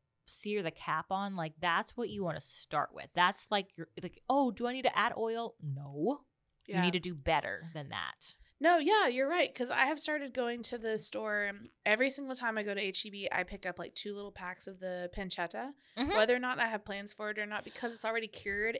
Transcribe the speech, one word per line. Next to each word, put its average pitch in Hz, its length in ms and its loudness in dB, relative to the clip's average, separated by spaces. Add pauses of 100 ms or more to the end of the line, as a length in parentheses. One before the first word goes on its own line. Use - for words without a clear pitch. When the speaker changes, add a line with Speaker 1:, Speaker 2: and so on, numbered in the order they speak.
(260)
Speaker 1:
sear 208 360 -2
the 165 80 0
cap 160 400 -2
on. 196 260 0
Like, 160 240 -2
that's 175 360 2
what 240 140 -2
you 202 140 -2
wanna 156 160 -2
start - 540 -2
with. 139 200 -10
That's, 180 360 4
like, 202 260 0
your, 160 120 -10 (140)
like, - 260 -10
"Oh, 269 220 6
do 226 160 -4
I 240 60 -2
need 262 100 -6
to 247 160 4
add 220 180 4
oil?" 226 460 -2
No. 143 600 -2 (440)
You - 80 -8
Speaker 2:
Yeah. 175 80 4
Speaker 1:
need 180 120 4
to 185 60 2
do 175 140 -6
better 147 600 0
than 147 160 -8
that. - 440 -6 (240)
Speaker 2:
No, 339 200 6
yeah, 370 280 6
you're 262 220 2
right, 320 260 2
'cause 254 160 -2
I 262 160 4
have 294 140 0
started 285 320 -2
going 240 320 -2
to 240 140 -4
the 220 200 -2
store. 208 540 -2 (320)
Every 220 240 6
single 269 260 -2
time 240 220 -2
I 214 60 0
go 202 100 -2
to 196 80 0
H 190 240 -2
E 214 60 -10
B, 196 200 -6
I - 140 0
pick 185 220 -8
up, 180 120 -4
like, 226 160 -10
two 208 200 -6
little 202 180 -10
packs 185 340 -10
of 190 140 -12
the 180 340 -4
pancetta, 202 600 -4 (240)
Speaker 1:
Mm-hmm. 277 160 2
Speaker 2:
whether 220 200 8
or 247 40 2
not 247 200 0
I 233 100 4
have 214 160 -2
plans 202 280 -8
for 214 160 -6
it 208 100 -4
or 214 60 -2
not, 208 200 -6
because - 280 -6
it's 226 140 -12
already 226 220 0
cured. 214 520 -2